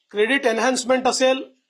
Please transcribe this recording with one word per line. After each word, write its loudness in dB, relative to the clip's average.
क्रेडिट 0
एनहान्समेंट 0
असेल, 0